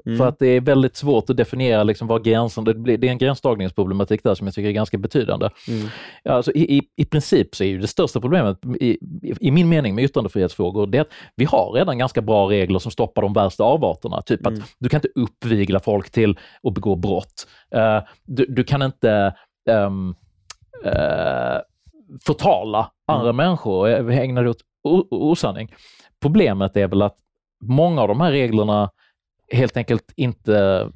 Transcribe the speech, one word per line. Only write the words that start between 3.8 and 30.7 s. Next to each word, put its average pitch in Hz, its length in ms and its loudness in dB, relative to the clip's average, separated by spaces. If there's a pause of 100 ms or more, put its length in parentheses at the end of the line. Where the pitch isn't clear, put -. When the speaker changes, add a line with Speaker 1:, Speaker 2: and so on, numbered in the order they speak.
Speaker 2:
där 101 120 2
som 101 120 -6
jag 95 60 -6
tycker 104 160 -4
är 104 40 0
ganska 107 240 -2
betydande. 98 520 -2 (180)
Speaker 1:
Mm. 110 200 -6 (420)
Speaker 2:
Alltså, 123 220 0
i, 143 260 2
i, 143 40 2 (140)
i 143 100 -2
princip 143 500 0
så 98 80 -4
är 95 40 0
ju 95 120 -4
det 104 80 -4
största 139 340 -2
problemet 123 360 0 (220)
i, 120 100 0
i, 104 80 0 (420)
i 151 120 0
min 170 180 4
mening 135 260 2
med 120 80 -2
yttrandefrihetsfrågor, 101 840 -2
det 107 100 0
är 151 40 2
att - 100 -6 (240)
vi 143 100 0
har - 280 0
redan 151 240 0
ganska 127 240 -2
bra 104 280 2
regler 95 300 2
som - 120 -8
stoppar - 300 -2
de 101 120 0
värsta 101 300 0
avarterna. 120 580 0
Typ - 260 -2
att 113 60 -2
Speaker 1:
Mm. 104 100 -12 (160)
Speaker 2:
du 123 100 -4
kan 151 80 2
inte - 120 -2 (100)
uppvigla 101 600 0
folk 101 300 -2
till 107 280 2 (300)
att 104 60 -2
begå 98 220 -2
brott. 90 520 -6 (280)
Eh, 110 240 2 (260)
du, 135 240 -2
du 135 140 0
kan 139 180 -2
inte, 107 520 0 (360)
ehm, 113 460 0 (680)
eh, 64 720 -2 (680)
förtala 110 680 0 (160)
andra 123 220 0
Speaker 1:
Mm. 117 60 0
Speaker 2:
människor 117 680 0
och 117 100 -2
ägna 127 280 0
dig 120 80 0
åt 117 120 -6 (220)
o-, 180 280 2
o-, 123 200 0
osanning. 113 420 -4 (480)
Problemet 123 560 2
är 98 100 4
väl 98 140 2
att 101 160 0 (460)
många 143 380 2
av 104 60 2
de 110 140 0
här 175 100 2
reglerna 107 580 2 (600)
helt 123 260 0
enkelt 117 380 -2
inte 104 800 0